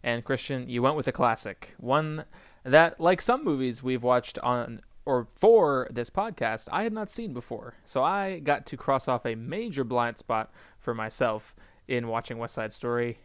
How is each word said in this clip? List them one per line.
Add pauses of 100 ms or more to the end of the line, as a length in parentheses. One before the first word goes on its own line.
And
Christian,
you
went
with
a
classic.
One (380)
that,
like
some
movies
we've
watched
on (240)
or
for
this
podcast,
I
had
not
seen
before. (100)
So
I
got
to
cross
off
a
major
blind
spot (260)
for
myself (320)
in
watching
West
Side
Story,